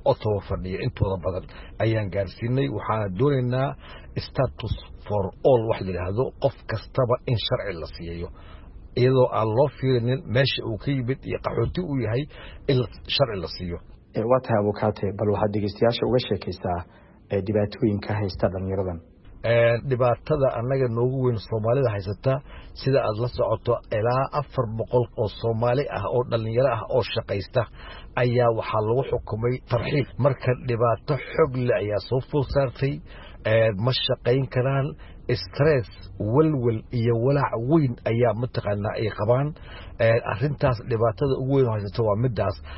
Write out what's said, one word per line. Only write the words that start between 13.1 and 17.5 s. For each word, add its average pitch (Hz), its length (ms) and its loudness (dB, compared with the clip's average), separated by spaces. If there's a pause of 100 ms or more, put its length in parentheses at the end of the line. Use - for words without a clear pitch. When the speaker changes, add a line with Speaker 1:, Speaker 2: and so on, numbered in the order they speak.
Speaker 1:
la 82 80 -6
siiyo. 87 300 -8 (300)
Speaker 2:
Ee, - 160 -4
waa 127 180 4
tahay 117 180 2
abukaate, 104 540 0
bal 104 160 0
waxaad 104 240 2
dhegeystayaasha 110 520 2
uga 117 140 4
sheekaysaa, 92 600 -4 (460)
ee, 101 160 0
dhibaatooyinka 104 720 0